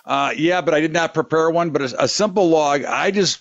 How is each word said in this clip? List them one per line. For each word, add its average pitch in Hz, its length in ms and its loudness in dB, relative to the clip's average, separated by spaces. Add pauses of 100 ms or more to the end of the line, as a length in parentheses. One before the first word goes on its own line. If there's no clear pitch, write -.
Uh, 139 300 -2
yeah, 170 240 0
but 170 140 0
I 151 80 2
did 160 100 -2
not 165 220 -2
prepare 160 380 0
one, 170 180 0
but 139 120 -2
a, 131 220 -2
a 131 40 2
simple 190 420 0
log. 147 340 2
I 160 280 -2
just, 190 300 0